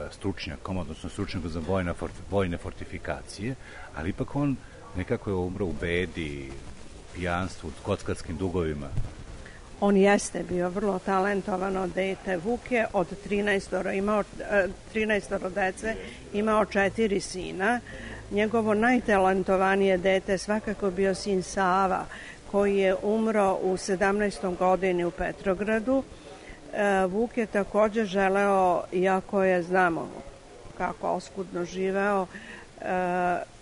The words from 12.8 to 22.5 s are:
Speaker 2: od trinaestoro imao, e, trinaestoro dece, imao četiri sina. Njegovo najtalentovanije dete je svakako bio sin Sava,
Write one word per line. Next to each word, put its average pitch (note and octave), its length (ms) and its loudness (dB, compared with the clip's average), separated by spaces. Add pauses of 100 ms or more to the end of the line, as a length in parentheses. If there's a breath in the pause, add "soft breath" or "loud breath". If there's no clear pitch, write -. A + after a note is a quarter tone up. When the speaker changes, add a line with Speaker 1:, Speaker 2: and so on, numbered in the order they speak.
Speaker 2:
od F3+ 140 2 (160)
trinaestoro G3 680 0
imao, G3+ 320 0 (280)
e, G3 160 4 (240)
trinaestoro G3+ 580 0
dece, F#3+ 460 -2 (380 loud breath)
imao G#3+ 320 2
četiri G3 540 2
sina. F3+ 600 -2 (520 loud breath)
Njegovo G#3+ 420 2
najtalentovanije G3 1200 4
dete F#3+ 340 2
je F#3+ 60 4
svakako G#3 540 -2
bio F#3+ 240 2
sin F#3 280 0
Sava, F#3 640 2 (460 loud breath)